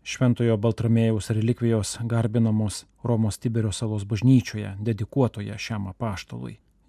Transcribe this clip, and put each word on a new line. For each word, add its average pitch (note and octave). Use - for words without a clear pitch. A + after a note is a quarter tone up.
Šventojo A#2+
Baltramiejaus A2+
relikvijos A2+
garbinamos A2+
Romos A2
Tiberio A2
salos G#2+
bažnyčioje, G#2+
dedikuotoje G#2+
šiam G#2
apaštalui. A2